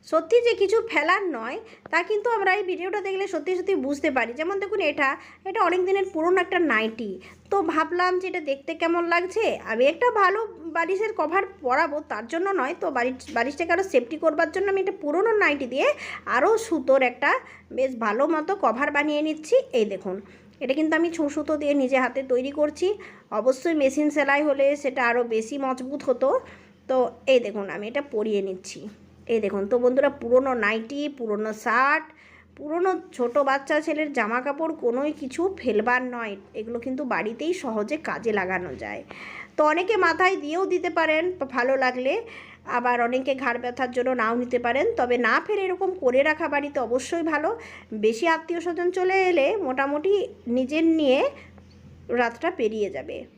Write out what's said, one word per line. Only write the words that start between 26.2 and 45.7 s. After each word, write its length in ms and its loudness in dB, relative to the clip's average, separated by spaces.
তো 80 2
এই 140 8
দেখুন, 280 -4
আমি 160 -6
এটা 120 -2
পরিয়ে 340 0
নিচ্ছি। 320 -10
এই 100 2
দেখুন, 260 -2
তো 140 4
বন্ধুরা, 260 4
পুরনো 300 4
নাইটি, 380 -2
পুরনো 340 -4
শার্ট, 400 2
পুরনো 340 -2
ছোট 180 -2
বাচ্চা 280 0
ছেলের 220 0
জামা 260 0
কাপড়, 280 -2
কোনোই 260 0
কিছু 220 -6
ফেলবার 420 2
নয়। 200 -8
এগুলো 260 -8
কিন্তু 180 -4
বাড়িতেই 400 -2
সহজে 340 -4
কাজে 320 -2
লাগানো 300 -4
যায়। 200 -8
তো 40 0
অনেকে 220 0
মাথায় 360 4
দিয়েও 300 -2
দিতে 260 0
পারেন 260 2
ভালো 200 2
লাগলে, 280 0
আবার 200 2
অনেকে 260 0
ঘাড় 200 -2
ব্যথার 340 -2
জন্য 140 2
নাও 220 2
নিতে 240 -2
পারেন। 200 2
তবে 180 2
না 80 6
ফেলে 220 0
এরকম 240 0